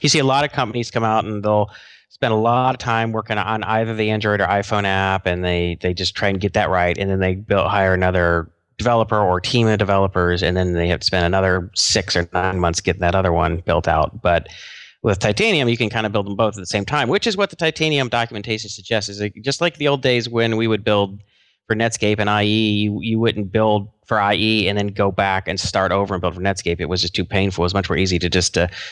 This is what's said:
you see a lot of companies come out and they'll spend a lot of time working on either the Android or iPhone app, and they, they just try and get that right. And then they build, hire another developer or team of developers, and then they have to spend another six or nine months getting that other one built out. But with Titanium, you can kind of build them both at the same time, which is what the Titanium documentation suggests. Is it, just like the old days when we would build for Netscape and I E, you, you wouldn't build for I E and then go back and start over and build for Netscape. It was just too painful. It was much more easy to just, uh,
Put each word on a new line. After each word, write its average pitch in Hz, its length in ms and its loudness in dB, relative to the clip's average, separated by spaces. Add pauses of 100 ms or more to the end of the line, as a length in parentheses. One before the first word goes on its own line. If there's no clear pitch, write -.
you 147 80 0
see 156 100 2
a 135 40 2
lot 135 200 2
of 147 80 -4
companies 120 400 -4
come 113 120 0
out 110 220 2
and 104 180 -6
they'll 104 280 2 (380)
spend 117 240 -2
a 110 40 2
lot 123 380 2
of 123 40 -20
time 113 320 0
working 110 260 -4
on 104 260 -2
either 110 320 -2
the 107 160 0
Android 104 300 0
or 92 40 4
iPhone 101 400 0
app, 95 400 0
and 90 180 0
they, 87 380 0
they 92 120 0
just 90 220 -4
try 104 140 -2
and 95 100 -2
get 95 140 -2
that 98 160 0
right. 87 280 2
And 98 120 -2
then 98 100 0
they 92 160 0
build, 104 320 0
hire 95 260 2
another 90 580 2 (260)
developer 110 420 2
or 90 200 2
team 117 280 2
of 107 120 2
developers, 95 640 2
and 90 120 0
then 92 180 0
they 85 140 0
have 85 120 0
to - 60 -10
spend 90 200 2
another 92 500 2
six - 400 -2
or 87 180 0
nine 92 260 0
months 85 220 0
getting 90 200 -2
that 90 140 2
other 95 180 2
one 82 240 0
built 82 300 -2
out. 80 340 0
But 85 260 0 (540)
with 98 180 0
Titanium, 135 500 2
you 117 80 0
can 110 120 0
kind 110 160 -2
of 101 60 -2
build 101 160 -2
them 101 80 -6
both 107 200 0
at 101 40 -12
the 92 60 -12
same 101 200 -4
time, 143 240 0
which 196 160 0
is 202 120 0
what 202 120 0
the - 60 -18
Titanium 156 540 0
documentation 113 600 -4
suggests. 104 400 -4
Is 101 120 -12
it, 104 120 -4 (100)
just 135 180 -2
like 165 160 0
the 147 100 -2
old 139 140 0
days 123 280 2
when 113 280 2
we 113 100 2
would 107 160 0
build 101 380 0 (460)
for 113 80 0
Netscape 110 440 0
and 104 120 0
I 104 140 2
E, 107 260 2
you, 104 300 0
you 110 180 -2
wouldn't 107 320 0
build 107 380 2 (160)
for 110 140 0
I 101 140 2
E 107 340 0
and 101 100 -2
then 104 100 0
go 98 240 0
back 95 360 0
and 82 120 -4
start 95 320 0
over 98 240 0
and 90 60 -4
build 87 120 -2
for 90 80 -10
Netscape. 92 380 -2
It 80 100 -4
was 90 120 0
just - 120 -4
too - 100 -2
painful. 95 380 0
It 87 60 2
was 92 80 -2
much 98 140 -2
more - 80 0
easy 90 200 0
to 87 120 -2
just, - 280 0
uh, 87 100 2 (240)